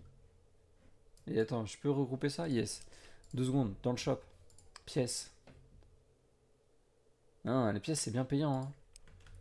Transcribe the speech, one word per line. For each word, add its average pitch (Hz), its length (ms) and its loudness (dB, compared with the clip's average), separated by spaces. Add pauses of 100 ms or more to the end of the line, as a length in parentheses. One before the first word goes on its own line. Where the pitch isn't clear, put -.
(1300)
Et - 120 0
attends, 110 260 2
je - 120 -10
peux 147 140 0
regrouper 135 380 0
ça ? 165 200 -4
Yes. 110 320 2 (520)
Deux 127 120 2
secondes, 127 380 2
dans 123 80 2
le 123 60 0
shop. 131 220 0 (680)
Pièces. - 460 -2 (2250)
Non, 117 260 4
les 101 80 0
pièces, 151 200 -2
c'est - 120 -2
bien 127 140 2
payant, 139 380 2
hein. 139 80 -8 (680)